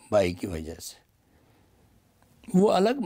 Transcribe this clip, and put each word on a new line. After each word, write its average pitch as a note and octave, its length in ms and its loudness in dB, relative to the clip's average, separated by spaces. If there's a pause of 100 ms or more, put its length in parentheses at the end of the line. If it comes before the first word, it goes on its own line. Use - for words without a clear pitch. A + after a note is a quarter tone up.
(100)
بھائی G2 240 2
کی F#2 120 -10
وجہ D#2+ 340 -8
سے، - 160 -16 (1600)
وہ G3 180 4
الگ A3 340 2